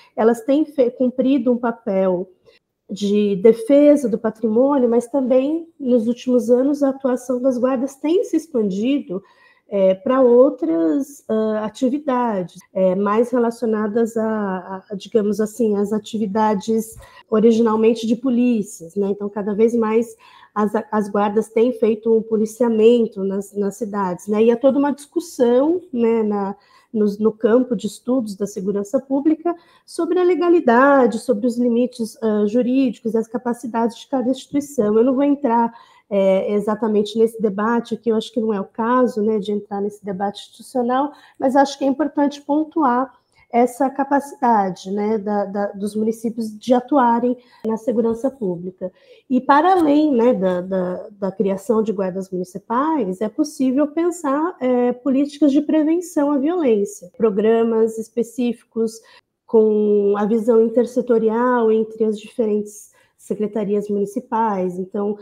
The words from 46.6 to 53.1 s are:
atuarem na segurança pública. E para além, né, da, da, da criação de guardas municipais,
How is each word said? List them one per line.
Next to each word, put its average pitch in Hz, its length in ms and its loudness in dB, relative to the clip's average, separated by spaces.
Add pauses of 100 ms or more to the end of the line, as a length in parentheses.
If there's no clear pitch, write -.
atuarem 247 640 2 (280)
na 220 120 -2
segurança 226 520 -2
pública. 185 640 -8 (380)
E 254 100 0
para 320 340 4
além, 302 380 4
né, 240 220 4
da, 185 280 0
da, 180 480 -4
da 196 220 -6
criação 196 500 -2
de 214 100 -2
guardas 185 400 -6
municipais, 208 880 -4